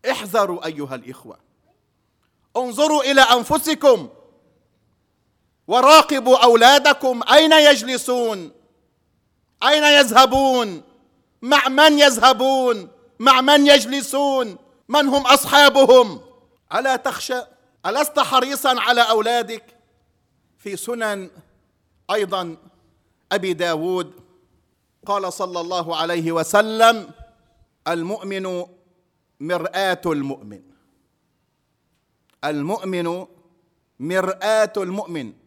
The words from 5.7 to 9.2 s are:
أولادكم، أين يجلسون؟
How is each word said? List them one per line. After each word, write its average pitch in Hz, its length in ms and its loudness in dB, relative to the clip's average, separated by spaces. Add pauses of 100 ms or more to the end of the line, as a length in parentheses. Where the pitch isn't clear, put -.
أولادكم، 254 760 4 (120)
أين 311 200 6
يجلسون؟ 247 1000 2 (1080)